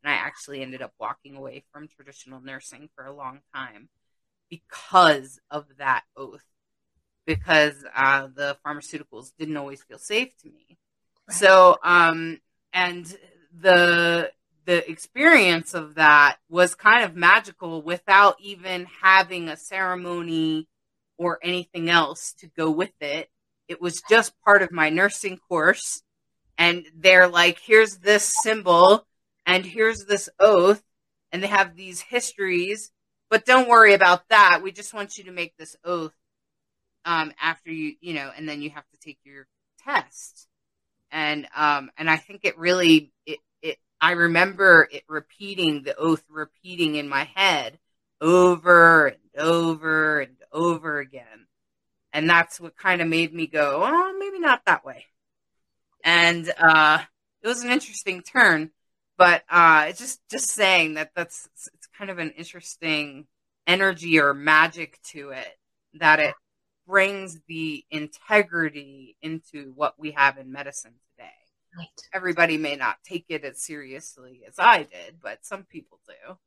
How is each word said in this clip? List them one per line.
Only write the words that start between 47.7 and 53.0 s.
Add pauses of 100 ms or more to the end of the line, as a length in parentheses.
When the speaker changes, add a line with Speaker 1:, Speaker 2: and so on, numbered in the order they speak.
Speaker 1:
over
and (200)
over
and (160)
over
again. (680)
And
that's
what
kind